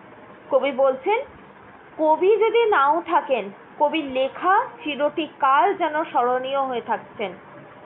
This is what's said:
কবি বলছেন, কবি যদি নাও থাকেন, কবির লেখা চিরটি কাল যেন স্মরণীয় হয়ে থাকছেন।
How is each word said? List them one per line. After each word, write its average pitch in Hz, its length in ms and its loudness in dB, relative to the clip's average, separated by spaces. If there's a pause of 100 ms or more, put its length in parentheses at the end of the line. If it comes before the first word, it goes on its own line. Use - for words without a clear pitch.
(520)
কবি 277 200 2
বলছেন, 269 480 0 (760)
কবি 311 400 4
যদি 440 320 2
নাও 311 360 2
থাকেন, 277 400 0 (340)
কবির 294 260 0
লেখা 277 640 0 (160)
চিরটি 294 440 -4 (120)
কাল 294 340 4
যেন 311 300 -2
স্মরণীয় 262 580 -2
হয়ে 254 200 -4
থাকছেন। 208 500 -8 (540)